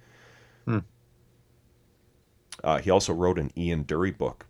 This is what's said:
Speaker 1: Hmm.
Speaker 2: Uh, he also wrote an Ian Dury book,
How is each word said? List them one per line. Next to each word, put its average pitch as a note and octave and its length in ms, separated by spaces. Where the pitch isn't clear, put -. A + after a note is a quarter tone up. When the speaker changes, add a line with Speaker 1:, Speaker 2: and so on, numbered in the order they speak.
Speaker 1:
Hmm. A2+ 140
Speaker 2:
Uh, D#2 160
he C#2 120
also G2 220
wrote F2 260
an C#2+ 180
Ian E2+ 280
Dury E2+ 320
book, - 340